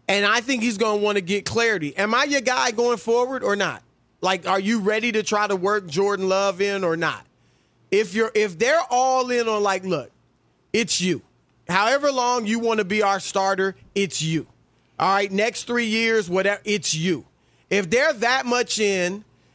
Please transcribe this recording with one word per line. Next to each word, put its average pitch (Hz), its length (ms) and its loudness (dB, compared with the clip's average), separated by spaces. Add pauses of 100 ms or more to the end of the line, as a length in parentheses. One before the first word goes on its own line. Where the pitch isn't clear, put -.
and 202 160 2
I 220 160 4
think 240 220 -2
he's 226 140 0
gonna 214 200 2
wanna 208 240 0
get 190 240 -4
clarity. 208 500 -2
Am 208 180 0
I 262 120 2
your 285 160 0
guy 254 300 0
going 240 260 0
forward 247 440 0
or 202 140 0
not? 175 280 -4 (360)
Like, 185 260 0
are 185 140 0
you 208 220 0
ready 214 320 0
to 214 100 0
try 208 240 0
to 202 80 0
work 196 320 -2
Jordan 190 400 0
Love 190 320 0
in 196 240 0
or 165 140 0
not? 147 280 -4 (640)
If 190 260 0
you're, 220 200 0
if 208 240 0
they're 277 300 4
all 254 420 2
in 240 160 0
on, 214 160 0
like, 190 220 0
"Look, 156 260 -2 (600)
it's 220 260 0
you. 170 220 0 (480)
However 247 420 2
long 247 340 0
you 226 140 0
wanna 226 240 0
be 202 180 0
our 196 200 2
starter, 190 560 -2 (180)
it's 196 260 -2
you. 160 240 -2 (540)
All 185 140 0
right, 202 180 0
next 208 320 -2
three 240 220 -2
years, 220 440 0
whatever, 190 360 0
it's 208 280 -2
you." 160 320 -2 (440)
If 190 200 0
they're 262 220 4
that 247 340 0
much 240 320 0
in, 196 460 0 (320)